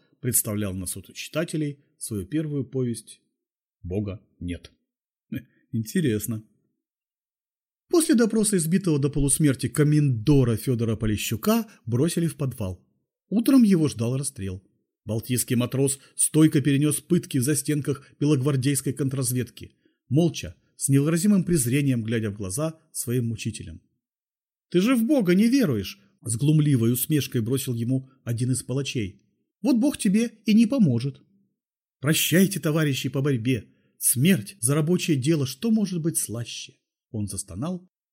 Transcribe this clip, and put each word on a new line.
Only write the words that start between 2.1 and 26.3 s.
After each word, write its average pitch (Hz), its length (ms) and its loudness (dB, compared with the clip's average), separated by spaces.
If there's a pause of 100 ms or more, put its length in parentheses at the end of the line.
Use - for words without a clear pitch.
первую 147 380 -6
повесть 123 560 -6 (640)
"Бога 95 380 -6 (200)
нет". 87 320 -10 (580)
<laughs> - 420 -14
Интересно. 113 680 -2 (1500)
После 320 260 4
допроса 220 420 2
избитого 165 420 2
до 139 100 0
полусмерти 139 600 2
комендора 139 880 4
Фёдора 113 400 -2
Полищука 113 720 -2 (180)
бросили 156 400 0
в 143 100 -6
подвал. 104 480 -6 (440)
Утром 247 340 6
его 185 240 6
ждал 117 300 -2
расстрел. 98 460 -8 (420)
Балтийский 117 520 -2
матрос 127 440 0 (160)
стойко 156 440 4
перенёс 139 400 0
пытки 170 380 -2
в 123 40 2
застенках 147 640 -2 (140)
белогвардейской 139 760 0
контрразведки, 127 840 -4 (320)
молча, 147 480 0 (200)
с - 120 -4
невыразимым 165 560 4
презрением 120 580 0
глядя 110 280 -2
в 98 40 -8
глаза 110 460 -6 (120)
своим 120 360 -4
мучителям. 101 520 -8 (880)
"Ты 175 100 2
же 247 160 2
в 226 80 2
Бога 226 300 4
не 214 140 6
веруешь!" — 160 520 0 (220)
с 113 140 -4